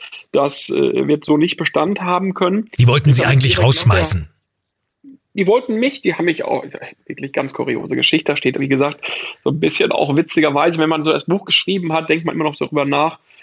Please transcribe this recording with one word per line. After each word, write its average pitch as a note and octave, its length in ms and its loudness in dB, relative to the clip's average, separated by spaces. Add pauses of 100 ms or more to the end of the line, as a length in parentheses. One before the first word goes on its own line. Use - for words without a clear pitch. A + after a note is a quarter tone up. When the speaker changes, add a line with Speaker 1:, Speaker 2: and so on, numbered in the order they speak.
(320)
Speaker 1:
das, C#3+ 380 2
äh, C3+ 380 0
wird D3 160 0
so D3+ 140 2
nicht E3+ 180 0
Bestand E3+ 460 -2
haben F3+ 340 -2
können. G3 420 0
Speaker 2:
Die B2 100 4
wollten C#3+ 260 4
Sie A#2+ 80 4
Speaker 1:
Dann C3 100 2
Speaker 2:
eigentlich C3 220 2
Speaker 1:
direkt F#2+ 140 4
Speaker 2:
rausschmeißen? F#2+ 520 2
Speaker 1:
nachher, - 920 -20 (200)
die G3 140 0
wollten G#3+ 320 2
mich, C4+ 220 -2
die F3+ 120 0
haben E3 120 -4
mich F3 180 -2
auch, - 220 -4 (420)
wirklich - 240 -10
ganz - 220 -4
kuriose A#2+ 420 -4
Geschichte, - 380 0
da - 20 -4
steht, C3+ 240 -2
wie C#3 80 -2
gesagt, C#3 340 0 (420)
so - 60 0
ein D#3 100 -2
bisschen - 320 0
auch C#3+ 240 0
witzigerweise, D#3 640 2
wenn D#3+ 120 2
man D#3 140 0
so D#3 80 2
das D3+ 140 -2
Buch F#3+ 200 -2
geschrieben F3 480 0
hat, D#3+ 160 -2
denkt E3 160 0
man E3+ 100 -4
immer D#3+ 80 -2
noch D3+ 140 -2
darüber D3 280 -2
nach. C#3+ 320 0 (260)